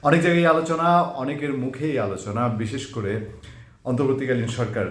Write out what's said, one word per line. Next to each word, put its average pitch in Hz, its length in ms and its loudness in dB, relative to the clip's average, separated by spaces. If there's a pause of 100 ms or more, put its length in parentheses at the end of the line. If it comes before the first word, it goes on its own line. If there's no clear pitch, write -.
অনেক 156 200 6
জায়গায় 170 240 4
আলোচনা, 165 560 4
অনেকের 143 520 -4
মুখেই 131 460 -2
আলোচনা, 104 500 -2
বিশেষ 110 360 -4
করে 104 340 -4 (640)
অন্তর্বর্তীকালীন 127 640 0
সরকার 113 420 -2